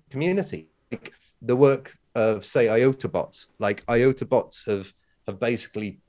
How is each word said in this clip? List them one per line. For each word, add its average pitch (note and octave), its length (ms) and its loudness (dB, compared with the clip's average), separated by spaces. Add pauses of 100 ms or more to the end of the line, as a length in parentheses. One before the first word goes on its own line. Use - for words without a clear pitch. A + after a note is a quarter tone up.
community. D#3 600 -4 (200)
Like, - 220 -14 (300)
the A#2+ 140 0
work C3+ 380 4 (220)
of, A2 300 0
say, A#2 240 2
iota B2 400 2
Bots. - 380 -8 (120)
Like, G#2 300 -2
iota B2 360 2
Bots - 400 -2
have, G2 280 -6 (340)
have G2 100 -8
basically A2 720 -6